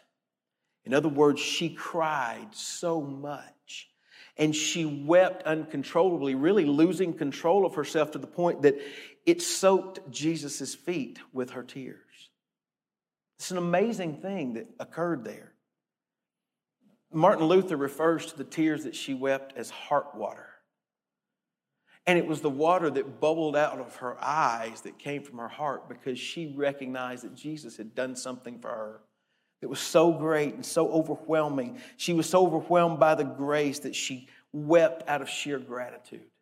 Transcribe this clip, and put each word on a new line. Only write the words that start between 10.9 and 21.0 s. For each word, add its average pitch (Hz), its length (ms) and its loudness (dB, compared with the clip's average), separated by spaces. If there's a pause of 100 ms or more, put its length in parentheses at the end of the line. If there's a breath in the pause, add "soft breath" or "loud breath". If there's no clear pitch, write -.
with 123 160 -4
her 127 140 -12
tears. 123 360 -14 (1400)
It's - 120 -10
an 185 80 -4
amazing 175 580 0
thing 180 360 -6
that 113 140 -8 (120)
occurred 156 440 -4
there. 107 280 -14 (1600)
Martin 160 320 4
Luther 185 320 4
refers 156 500 0
to - 100 -16
the 135 60 -8
tears 156 400 -2
that - 120 -10
she - 180 -6
wept 135 420 -2
as 117 140 -10
heart - 460 -2
water. 104 320 -8 (1600 soft breath)